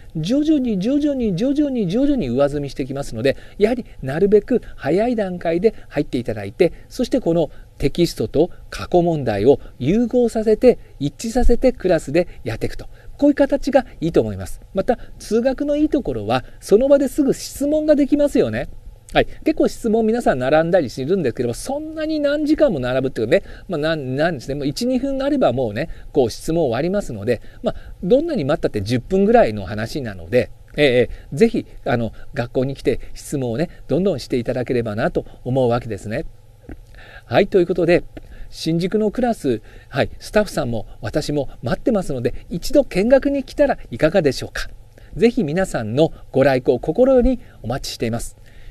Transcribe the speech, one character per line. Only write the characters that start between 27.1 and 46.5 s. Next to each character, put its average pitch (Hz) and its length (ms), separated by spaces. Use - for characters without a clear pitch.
の 101 120
で、 113 160
ま 214 100
あ、 - 20
ど 220 180
ん 330 60
な 330 80
に 180 100
待 143 140
っ - 20
た 156 80
っ - 20
て 104 120
十 117 180
分 190 240
ぐ 214 80
ら 233 140
い 110 80
の 104 100
話 110 380
な 107 120
の 85 140
で、 117 220
え 147 60
え、 147 40
え 123 240
え、 - 0
ぜ 190 160
ひ、 - 180
あ 127 100
の、 113 160
学 120 180
校 131 120
に 135 100
来 - 80
て 127 180
質 - 240
問 123 140
を 110 40
ね、 165 140
ど 165 120
ん 185 40
ど 196 80
ん 131 80
し - 80
て 135 100
い 120 60
た 127 80
だ 123 120
け 127 100
れ 120 80
ば 110 140
な 139 140
と 151 140
思 127 220
う 117 40
わ 117 100
け 120 80
で 107 80
す - 120
ね。 123 180
は 127 160
い。 202 60
と 202 120
い 175 40
う 175 40
こ 180 80
と 175 120
で、 165 180
新 165 300
宿 185 180
の 214 120
ク 226 120
ラ 240 120
ス、 123 280
は 139 140
い、 98 160
ス - 140
タ 214 100
ッ - 20
フ - 60
さ 156 140
ん 123 60
も 113 160
私 147 320
も 143 160
待 151 160
っ - 20
て 269 120
ま 196 100
す 160 100
の 131 80
で、 120 140
一 - 220
度 285 120
見 196 240
学 269 220
に 277 140
来 - 100
た 294 120
ら 247 120
い 117 80
か 156 120
が 190 100
で 143 120
し - 100
ょ 117 60
う - 40
か。 - 160
ぜ 214 160
ひ 233 140
皆 160 200
さ 143 180
ん 107 120
の 151 180
ご 131 100
来 135 180